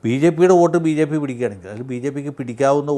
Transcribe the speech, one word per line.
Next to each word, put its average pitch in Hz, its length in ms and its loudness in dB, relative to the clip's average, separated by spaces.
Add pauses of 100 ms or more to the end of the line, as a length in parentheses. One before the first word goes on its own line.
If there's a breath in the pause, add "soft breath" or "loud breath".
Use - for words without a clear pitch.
ബി 113 200 0
ജെ 170 140 6
പിയുടെ 180 220 6
വോട്ട് 170 260 4
ബി 160 120 0
ജെ 156 140 2
പി 156 100 -2
പിടിക്കുകയാണെങ്കിൽ, 117 500 -6
അല്ലെങ്കിൽ 120 200 -12
ബി 123 140 -6
ജെ 143 100 -2
പിക്ക് 143 240 -8
പിടിക്കാവുന്ന 135 580 0